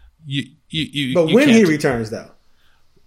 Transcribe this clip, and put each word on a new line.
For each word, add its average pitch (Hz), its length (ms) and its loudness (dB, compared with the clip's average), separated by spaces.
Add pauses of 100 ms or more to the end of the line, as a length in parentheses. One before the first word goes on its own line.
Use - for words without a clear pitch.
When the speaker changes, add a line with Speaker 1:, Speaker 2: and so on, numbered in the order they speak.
(260)
Speaker 1:
you, 139 180 -6 (240)
you, 160 140 -8
you, 131 320 -6
Speaker 2:
But 175 140 2
Speaker 1:
you 170 80 2
Speaker 2:
when 285 120 4
he 226 100 6
Speaker 1:
can't 202 100 4
Speaker 2:
returns, 135 420 -4
though. 98 220 -12 (760)